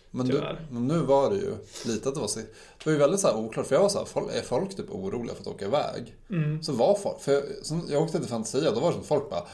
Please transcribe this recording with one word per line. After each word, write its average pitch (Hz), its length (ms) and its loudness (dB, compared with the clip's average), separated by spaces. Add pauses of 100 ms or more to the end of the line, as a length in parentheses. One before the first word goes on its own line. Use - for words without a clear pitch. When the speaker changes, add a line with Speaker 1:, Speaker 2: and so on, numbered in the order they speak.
(160)
Speaker 1:
Men 127 100 0
du, 127 80 0
Speaker 2:
Tyvärr. 147 380 -2
Speaker 1:
men 120 160 -2
nu 165 120 2
var 135 300 4
det 104 60 2
ju 92 200 -2 (300)
lite 113 240 -2
att 139 60 -2
det 151 60 -4
var 107 60 -2
så, 113 120 -4
det - 460 -14
var 156 80 4
ju 147 60 4
väldigt 147 200 6
så 190 80 4
här 110 100 4
oklart, 113 280 -4
för 135 100 2
jag 160 60 8
var 196 80 6
så - 80 0
här, - 80 -2
"Folk, - 300 -4
är - 60 0
folk - 340 -2
typ - 160 -8
oroliga 104 440 -4
för - 60 -14
att - 60 -10
åka - 180 -8
iväg?" - 500 -2 (140)
Speaker 2:
Mm. 156 340 -2
Speaker 1:
Så - 100 -4
var 135 220 6
folk, - 260 -4
för 139 100 2
jag, 139 120 4 (180)
som, 170 280 -4
jag 143 120 2
åkte 160 180 0
till 123 100 -4
Fantasia, 120 420 0
då 107 80 2
var 151 80 2
det - 60 2
som - 100 -8
folk - 260 0
bara, 85 140 -4 (100)